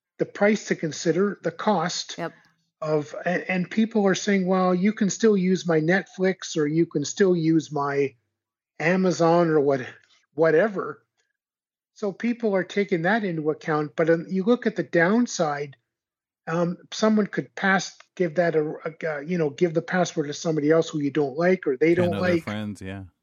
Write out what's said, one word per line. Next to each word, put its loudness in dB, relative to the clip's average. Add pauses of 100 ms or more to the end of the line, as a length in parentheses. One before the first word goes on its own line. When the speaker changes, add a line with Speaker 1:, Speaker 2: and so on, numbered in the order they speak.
(180)
Speaker 1:
the -2
price 0
to 0
consider, -2
the -4
cost -2
Speaker 2:
Yep. -8 (480)
Speaker 1:
of, -2 (100)
and, -2
and -2
people 0
are 2
saying, 0
"Well, 2
you 2
can 0
still 4
use 0
my 2
Netflix, -2
or 0
you 2
can -4
still 2
use 0
my -2 (680)
Amazon, 2
or 4
what, 0 (480)
whatever." 0 (880)
So -6
people -2
are 0
taking -2
that 0
into -4
account. -2
But, 2
um, 0
you -2
look 2
at -2
the -2
downside, 0 (720)
um, -2 (120)
someone 2
could -8
pass, 0 (200)
give -2
that 2
a, 2 (200)
a, -8
uh, -8
you -4
know, 0
give 0
the 0
password -2
to -8
somebody 0
else 4
who -6
you -2
don't -2
like 2
or 0
they 4
Speaker 3:
Ten 2
Speaker 1:
don't -2
Speaker 3:
other 0
Speaker 1:
like. 0
Speaker 3:
friends, -6
yeah. -10 (180)